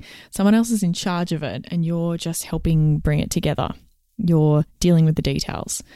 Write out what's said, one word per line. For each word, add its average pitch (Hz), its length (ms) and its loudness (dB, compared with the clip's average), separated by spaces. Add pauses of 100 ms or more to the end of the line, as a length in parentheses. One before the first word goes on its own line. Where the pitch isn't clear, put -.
(300)
someone 202 240 2
else 233 160 2
is 220 120 0
in 175 100 2
charge 175 400 -4
of 151 100 -4
it 117 280 -8
and 170 140 -2
you're 170 320 -2
just - 280 -8
helping 156 540 0
bring 151 220 0
it - 100 -4
together. - 400 -2 (460)
You're 156 480 4 (160)
dealing 170 240 6
with 156 100 4
the 156 80 -2
details. - 600 -6 (140)